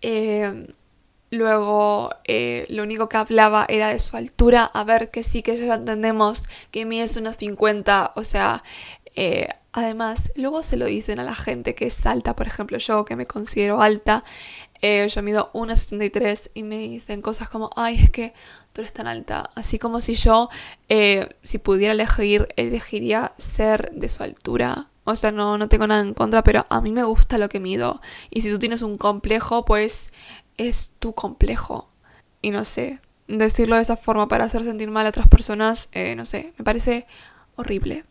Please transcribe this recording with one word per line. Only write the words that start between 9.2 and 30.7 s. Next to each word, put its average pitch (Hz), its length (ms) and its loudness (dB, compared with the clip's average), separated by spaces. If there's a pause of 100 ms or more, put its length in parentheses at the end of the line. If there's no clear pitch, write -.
además, 226 640 -4
luego 294 260 -4
se 311 140 -4
lo 240 100 -2
dicen 208 320 -4
a 247 60 -8
la 240 100 -8
gente 240 400 -6
que - 120 -4
es - 200 -2
alta. 233 300 -2
Por 220 100 -4
ejemplo, 208 320 -8
yo, 214 260 0
que 226 120 -8
me 247 100 -8
considero 208 560 -2
alta, 214 420 2 (580)
eh, 208 260 2
yo 208 140 -4
mido 208 320 -2
uno 226 220 -4
setenta 208 280 0
y 196 60 0
tres 208 440 -2
y 220 100 -12
me 214 140 -10
dicen 220 440 -12
cosas 220 260 -8
como, 220 280 -8
"Ay, 233 280 -2
es - 60 12
que 233 240 -4 (380)
tú 220 100 -12
eres 226 100 -12
tan - 140 -10
alta". - 480 -8
Así 226 240 -6
como 233 220 -4
si 233 140 -4
yo, 226 360 4 (380)
eh, 202 420 4 (120)
si - 160 -6
pudiera 202 360 2
elegir, 214 600 2
elegiría 226 840 -4
ser 214 540 0
de 220 160 -6
su - 140 -6
altura. - 680 -4 (160)
O 220 120 -2
sea, 220 160 0
no, 208 260 -2
no 214 100 -2
tengo 214 180 6
nada 208 160 4
en 202 120 -4
contra, 220 300 2
pero 208 240 6
a 226 120 0
mí 220 120 -2
me 247 120 0
gusta 220 340 6
lo 208 100 0
que 202 120 -6
mido. 196 400 -4 (300)
Y 226 120 -4
si 214 80 -2
tú 208 80 -2
tienes 233 240 -2
un 208 160 -6
complejo, 220 680 -2
pues 214 480 0 (440)
es - 420 -4